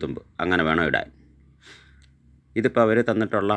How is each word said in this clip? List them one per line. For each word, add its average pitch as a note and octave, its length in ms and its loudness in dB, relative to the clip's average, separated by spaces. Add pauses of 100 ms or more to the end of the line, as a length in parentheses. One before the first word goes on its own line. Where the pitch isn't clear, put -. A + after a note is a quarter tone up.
തുമ്പ് C2+ 180 -8 (180)
അങ്ങനെ F2 300 0
വേണം D#2+ 160 2
ഇടാൻ. - 200 -2 (1500)
ഇതിപ്പോൾ A#2+ 280 2
അവർ A2 140 4 (100)
തന്നിട്ടുള്ള G#2 480 0